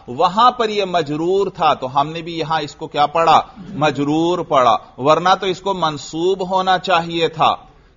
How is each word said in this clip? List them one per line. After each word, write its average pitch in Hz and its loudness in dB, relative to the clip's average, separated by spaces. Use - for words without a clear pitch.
वहां 180 4
पर 240 -2
यह 202 -2
मजरूर 175 0
था, 170 2
तो 127 -4
हमने 160 -2
भी 170 -10
यहां 156 -2
इसको 151 -10
क्या 147 0
पढ़ा? 156 2
मजरूर 151 0
पढ़ा। 123 0
वरना 160 2
तो 190 -4
इसको 190 -4
मंसूब 170 -4
होना 185 0
चाहिए 170 -2
था, 147 0